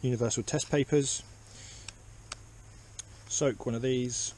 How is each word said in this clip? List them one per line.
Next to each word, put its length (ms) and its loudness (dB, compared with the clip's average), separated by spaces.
universal 420 2
test 260 0
papers. 540 4
Soak 360 2
one 100 2
of 60 0
these. 560 0